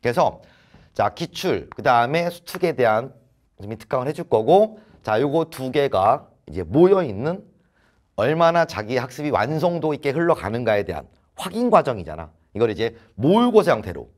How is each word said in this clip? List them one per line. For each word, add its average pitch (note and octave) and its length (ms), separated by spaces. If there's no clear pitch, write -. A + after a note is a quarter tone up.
그래서, B2 400
자, G#2+ 220
기출, D3+ 560
그 - 120
다음에 C3+ 480
수특에 F3 420
대한 A#2+ 420
선생님이 G#2+ 220
특강을 C3 300
해줄 E3 160
거고, E3+ 560
자, A2 180
요거 D3 300
두 C3 200
개가 B2 580
이제 F2 160
모여있는, D#3+ 800
얼마나 E3 480
자기 G#2+ 320
학습이 D3 340
완성도 D#3 640
있게 C#3 160
흘러가는가에 A#2+ 720
대한 D#2 260
확인 A3+ 340
과정이잖아. E2+ 600
이걸 A2 160
이제 A2+ 260
모의고사 G3+ 580
형태로 G2 460